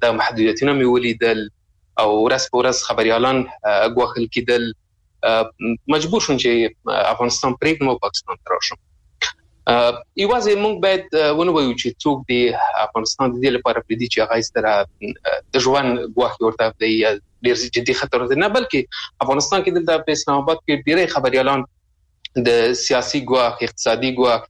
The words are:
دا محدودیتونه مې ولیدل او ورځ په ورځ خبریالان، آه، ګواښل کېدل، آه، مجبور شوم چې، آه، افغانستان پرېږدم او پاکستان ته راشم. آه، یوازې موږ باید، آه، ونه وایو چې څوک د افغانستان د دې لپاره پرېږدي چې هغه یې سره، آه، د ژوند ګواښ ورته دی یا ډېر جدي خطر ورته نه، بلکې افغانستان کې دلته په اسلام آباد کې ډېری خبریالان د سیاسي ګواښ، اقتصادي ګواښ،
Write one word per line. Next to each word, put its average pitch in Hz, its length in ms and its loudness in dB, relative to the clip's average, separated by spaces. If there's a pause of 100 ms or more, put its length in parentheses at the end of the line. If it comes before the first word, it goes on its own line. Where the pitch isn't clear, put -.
دا 117 80 4
محدودیتونه 113 600 0
مې 135 140 2
ولیدل 117 640 0 (480)
او 107 300 4
ورځ 131 240 0
په 123 80 0
ورځ 123 160 2 (120)
خبریالان، 117 560 2 (200)
آه، 104 240 2
ګواښل 120 380 -2 (100)
کېدل، 120 260 0 (640)
آه، 113 260 2 (380)
مجبور 160 320 0
شوم 143 160 -2
چې، 123 120 0 (400)
آه، 101 220 0
افغانستان 120 420 -2 (120)
پرېږدم 151 240 0
او 123 100 0
پاکستان - 380 -6
ته - 180 -6
راشم. - 220 -6 (920)
آه، 120 360 2 (160)
یوازې 208 340 0 (100)
موږ 208 220 -2
باید، 190 180 0 (100)
آه، 151 180 4
ونه 170 200 2
وایو 139 220 0
چې - 140 -4 (140)
څوک 135 280 -2
د - 20 -2 (540)
افغانستان 113 460 -2
د 120 120 -6
دې 135 140 2
لپاره 117 220 -2
پرېږدي 113 320 -6
چې - 60 -4
هغه 113 180 0
یې 117 40 0
سره، 107 300 -2
آه، 104 720 -4 (140)
د 131 40 4
ژوند 131 400 0
ګواښ 117 420 -2
ورته 110 400 0
دی 110 120 0 (120)
یا 107 100 2
ډېر 120 400 -2 (220)
جدي 123 160 -2
خطر 123 300 -2
ورته 123 120 0
نه، 175 140 2
بلکې 254 320 0 (400)
افغانستان 143 420 0
کې 190 80 0
دلته 170 280 0
په 156 140 -4
اسلام 143 260 0
آباد 156 180 0
کې 143 320 -2
ډېری 185 180 2
خبریالان 131 580 2 (720)
د 117 360 4
سیاسي 127 480 0
ګواښ، 123 420 2
اقتصادي 123 540 -2
ګواښ، 123 320 2